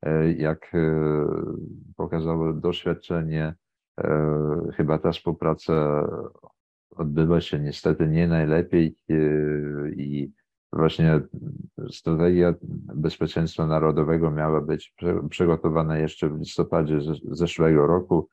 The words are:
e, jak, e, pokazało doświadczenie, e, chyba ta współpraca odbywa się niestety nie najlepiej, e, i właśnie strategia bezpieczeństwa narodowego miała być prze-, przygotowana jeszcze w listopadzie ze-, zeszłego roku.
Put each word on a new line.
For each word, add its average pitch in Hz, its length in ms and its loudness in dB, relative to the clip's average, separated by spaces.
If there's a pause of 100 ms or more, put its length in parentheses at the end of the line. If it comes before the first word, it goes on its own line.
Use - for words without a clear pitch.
e, 80 320 2
jak, 78 420 -2
e, 87 40 2 (1160)
pokazało 82 560 -2
doświadczenie, 80 1000 -4 (440)
e, 76 760 0
chyba 78 240 0
ta 87 120 0
współpraca 80 960 0 (880)
odbywa 80 460 2
się 78 180 -4
niestety 76 480 0
nie 82 200 2
najlepiej, 80 680 2 (140)
e, 80 60 2 (760)
i 71 420 -6 (420)
właśnie 80 480 4 (680)
strategia 87 600 2 (420)
bezpieczeństwa 80 720 -2
narodowego 80 640 2
miała 76 300 0
być 76 360 -6
prze-, 87 320 -2
przygotowana 80 680 0
jeszcze 78 320 -2
w 78 100 -8
listopadzie 78 640 -2
ze-, 78 120 -4 (180)
zeszłego 80 560 2
roku. 85 460 2